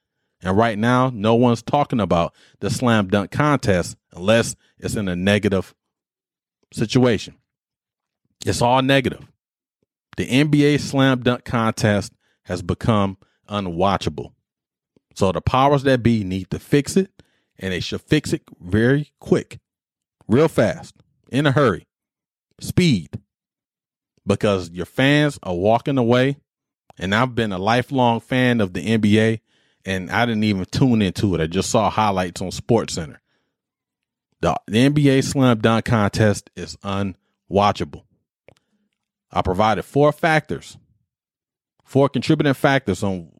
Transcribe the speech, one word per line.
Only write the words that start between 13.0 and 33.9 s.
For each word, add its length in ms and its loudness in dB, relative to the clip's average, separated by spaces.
unwatchable. 840 -2
So 180 0
the 80 -4
powers 440 2
that 180 2
be 220 2
need 260 -6
to 80 -8
fix 380 -2
it, 140 0
and 140 -6
they 80 -4
should 200 -8
fix 320 -2
it 100 -6
very 580 0
quick, 420 -4
real 220 2
fast, 460 -2
in 160 0
a 60 2
hurry, 340 0
speed, 600 -2
because 440 0
your 160 -10
fans 560 0
are 120 -6
walking 440 0
away. 400 2
And 160 -4
I've 200 0
been 180 -2
a 60 -6
lifelong 640 0
fan 400 0
of 120 -2
the 80 -8
N 200 0
B 200 4
A, 200 0
and 240 -6
I 160 0
didn't 180 -2
even 220 0
tune 340 2
into 340 -2
it. 60 -2
I 60 0
just 240 -4
saw 180 2
highlights 540 -2
on 60 -8
SportsCenter. 680 -4